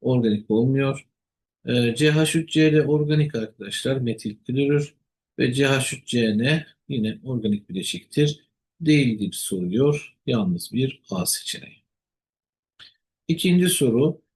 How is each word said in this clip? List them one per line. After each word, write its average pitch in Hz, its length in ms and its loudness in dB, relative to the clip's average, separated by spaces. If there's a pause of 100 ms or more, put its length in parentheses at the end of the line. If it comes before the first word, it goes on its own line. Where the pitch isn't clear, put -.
organik 117 500 0
olmuyor. 135 580 0 (580)
Ee, 120 300 2
C 151 140 4
H 156 280 2
üç 160 140 -4
C 156 200 4
L 151 140 4
organik 151 480 0
arkadaşlar, 110 600 -6
metil 117 400 -4 (100)
klorür 143 480 0 (440)
ve 131 140 2
C 135 140 2
H 135 300 0
üç - 100 -20
C 113 320 0
N 151 280 0 (220)
yine 110 360 -4
organik 110 460 -4
bileşiktir. 147 720 -4 (360)
Değildir 123 520 2
soruyor. 110 840 -2 (100)
Yalnız 98 460 -2
bir 131 380 -4
A 87 160 -4
seçeneği. - 540 -8 (1500)
İkinci 175 400 4
soru. 139 540 2 (140)